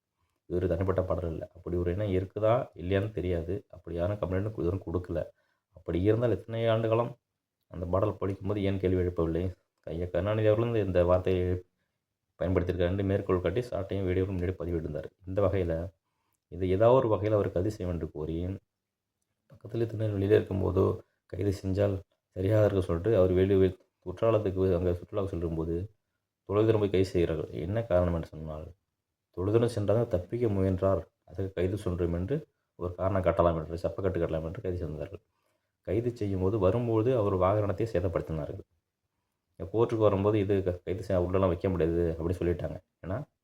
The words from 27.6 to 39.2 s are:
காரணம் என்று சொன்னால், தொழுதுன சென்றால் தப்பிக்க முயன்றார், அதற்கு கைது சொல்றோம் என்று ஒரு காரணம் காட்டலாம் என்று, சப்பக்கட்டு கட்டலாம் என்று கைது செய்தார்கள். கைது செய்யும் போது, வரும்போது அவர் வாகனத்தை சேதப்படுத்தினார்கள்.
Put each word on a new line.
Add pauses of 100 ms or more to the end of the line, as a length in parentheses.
காரணம்
என்று
சொன்னால், (720)
தொழுதுன
சென்றால்
தப்பிக்க
முயன்றார், (160)
அதற்கு
கைது
சொல்றோம்
என்று (440)
ஒரு
காரணம்
காட்டலாம்
என்று,
சப்பக்கட்டு
கட்டலாம்
என்று
கைது
செய்தார்கள். (680)
கைது
செய்யும்
போது,
வரும்போது
அவர்
வாகனத்தை
சேதப்படுத்தினார்கள். (960)